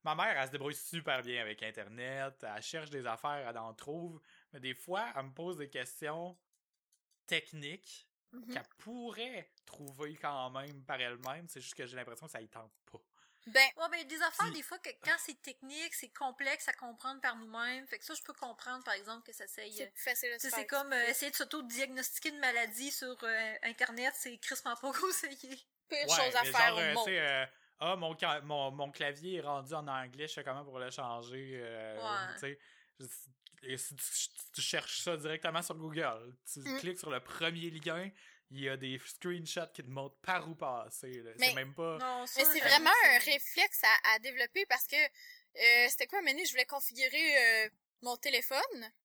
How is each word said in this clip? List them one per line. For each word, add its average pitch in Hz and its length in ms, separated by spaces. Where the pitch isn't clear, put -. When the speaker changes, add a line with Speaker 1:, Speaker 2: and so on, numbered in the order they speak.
Speaker 1:
ma 156 120
mère, 190 240
elle 135 80
se 131 40
débrouille 143 240
super 147 460
bien 120 200
avec 107 200
Internet, 120 720
elle 107 200
cherche 156 260
des 139 160
affaires, 135 420
elle 117 120
en 113 160
trouve, 165 440
mais 151 80
des 127 140
fois, 202 420
elle 135 120
me 135 60
pose 170 240
des 143 120
questions 156 640
techniques 156 800
Speaker 2:
Mhm. 240 220
Speaker 1:
qu'elle 123 140
pourrait 233 760
trouver 147 500
quand 139 360
même 139 340
par 135 160
elle-même, 127 460
c'est 135 140
juste 131 140
que 131 120
j'ai 123 80
l'impression 120 320
que - 40
ça 117 100
y 113 60
tente 110 240
pas. - 80
Speaker 2:
Ben 233 140
Speaker 3:
Ouais, 320 120
ben, 339 80
il - 20
y - 20
a 302 160
des 311 40
affaires, 339 240
Speaker 1:
Puis 320 120
Speaker 3:
des 294 40
fois, 349 180
que - 100
quand 226 140
c'est - 240
technique, 294 540
c'est 233 140
complexe 277 580
à 269 60
comprendre 254 480
par 254 160
nous-mêmes. 233 500
Fait 233 100
que - 80
ça, 320 80
je 294 80
peux - 120
comprendre, 254 500
par 240 100
exemple, 214 320
que 233 80
ça 202 140
s'aille, 214 260
Speaker 2:
C'est 208 140
Speaker 3:
euh, 202 40
Speaker 2:
plus - 120
facile 247 300
à - 20
Speaker 3:
tu 233 60
sais, 262 80
Speaker 2:
se 240 60
Speaker 3:
c'est 226 120
Speaker 2:
faire - 0
Speaker 3:
comme, 277 260
euh, - 40
Speaker 2:
expliquer. 240 140
Speaker 3:
essayer 285 200
de - 60
s'auto-diagnostiquer 262 920
une 294 100
maladie 240 520
sur, 254 320
euh, 220 300
Internet, 240 540
c'est 240 200
crissement 254 380
pas 269 180
<laughs> - 0
conseillé. 277 640
Speaker 2:
Pire 294 220
Speaker 1:
Ouais, 302 60
Speaker 2:
chose 254 100
à 240 80
Speaker 1:
mais 233 80
Speaker 2:
faire 233 180
Speaker 1:
genre, 226 80
Speaker 2:
au 170 40
Speaker 1:
euh, 156 120
Speaker 2:
monde. 151 140
Speaker 1:
tu 190 60
sais, 180 80
euh, 139 240
ah, 170 160
mon 165 200
ca-, 156 260
mon, 143 300
mon 143 200
clavier 151 460
est 165 40
rendu 139 320
en 151 140
anglais, 131 400
je 151 60
sais 143 100
comment 135 220
pour 131 120
le 127 140
changer, 127 640
euh, 113 420
Speaker 3:
Ouais. 196 380
Speaker 1:
tu - 60
sais. 143 180
Et 131 140
si - 180
tu, - 80
tu 151 80
cherches - 400
ça 170 160
directement 160 440
sur 170 140
Google, 143 600
tu 147 60
Speaker 2:
Mm. 262 200
Speaker 1:
cliques 180 200
sur 156 100
le 131 120
premier 170 500
lien, 165 380
il 135 100
y 135 80
a 135 80
des 131 280
screenshots 170 680
qui - 100
te 127 60
montrent 135 320
par 170 280
où 165 60
passer, 127 680
là. 113 160
Speaker 2:
Mais 254 120
Speaker 1:
C'est 254 40
même 135 220
pas 165 240
Speaker 3:
Non, 254 260
ça, - 140
Speaker 2:
Mais 277 60
c'est 302 140
Speaker 3:
j'avoue 247 100
Speaker 2:
vraiment 302 200
Speaker 3:
que 427 260
Speaker 2:
un 240 40
réflexe 302 640
à, 220 320
à 220 40
développer 254 460
parce 247 220
que, - 80
euh, 240 920
c'était 262 180
quoi, 381 100
à 403 40
un - 20
moment 294 100
donné, 339 120
je - 60
voulais 254 140
configurer, 262 1000
euh, 214 40
mon 240 160
téléphone. 269 720